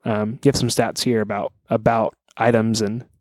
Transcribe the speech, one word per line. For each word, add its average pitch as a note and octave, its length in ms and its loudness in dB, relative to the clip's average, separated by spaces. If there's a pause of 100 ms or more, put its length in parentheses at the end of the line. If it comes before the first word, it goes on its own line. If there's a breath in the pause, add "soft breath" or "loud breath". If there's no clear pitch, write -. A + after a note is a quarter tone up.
Um, G#2+ 400 -4
you C#3+ 60 6
have C3+ 80 2
some B2+ 100 0
stats - 360 -2
here A#2 180 2
about, G#2 320 -6 (160)
about A2+ 460 0 (200)
items A2+ 460 2
and A2 240 -4 (160)